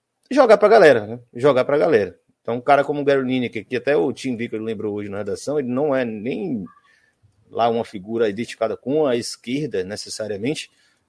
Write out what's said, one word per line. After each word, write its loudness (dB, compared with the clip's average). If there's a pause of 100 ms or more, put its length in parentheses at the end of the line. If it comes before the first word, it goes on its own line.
(320)
jogar 6
pra 4
galera, 8
né? -12 (120)
Jogar 2
pra 0
galera. 2 (220)
Então -6
um -8
cara 4
como -4
o -8
Gary 2
Lineker, -4
que -6
até 0
o 0
Tim -6
Vickers -8
lembrou -6
hoje -8
na -8
redação, -6
ele -4
não -2
é 0
nem -6 (840)
lá 0
uma -2
figura -4
identificada -6
com -2
a 0
esquerda, -6
necessariamente, -8 (360)